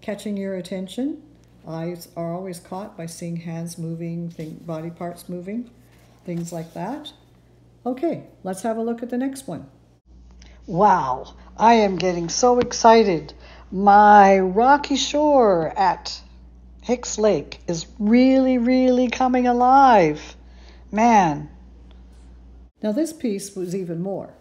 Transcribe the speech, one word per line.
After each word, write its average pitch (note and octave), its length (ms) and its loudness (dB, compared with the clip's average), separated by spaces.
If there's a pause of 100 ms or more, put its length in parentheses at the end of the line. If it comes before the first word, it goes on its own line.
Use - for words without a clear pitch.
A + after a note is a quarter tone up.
catching G#3 360 -10
your G3 180 -8
attention. F#3+ 640 -10 (460)
Eyes E3 500 -10
are E3+ 160 -8
always F3+ 280 -12
caught G3 360 -14
by E3 100 -12
seeing E3+ 300 -12
hands E3 400 -12
moving, E3+ 540 -10
thing, E3 340 -16
body E3 260 -10
parts F3 380 -14
moving, F#3+ 420 -12 (540)
things E3+ 280 -8
like E3 220 -12
that. A#3 380 -12 (720)
Okay, B3+ 440 -6 (160)
let's F#3 180 -10
have A3+ 140 -4
a A3+ 60 -6
look A#3 200 -6
at A#3+ 80 -10
the B3 80 -6
next C4+ 300 -8
one. C#3+ 180 -12 (1000)
Wow, F3 680 0 (220)
I A3+ 180 4
am G3+ 220 2
getting F3 320 -4
so B3 320 2
excited. A3+ 760 2 (380)
My G3+ 680 8
rocky B3 580 2
shore B3+ 800 2
at - 460 -4 (600)
Hicks A#3+ 360 -6
Lake G3+ 480 0
is E3 200 -6 (120)
really, B3+ 600 4
really B3+ 500 2
coming B3+ 380 0
alive. A#3+ 880 4 (540)
Man. G3 580 2 (1300)
Now G#3+ 100 -4
this D#4 200 -4
piece G3 440 -6
was F3+ 180 -8
even E3+ 260 -8
more. F#3 400 -8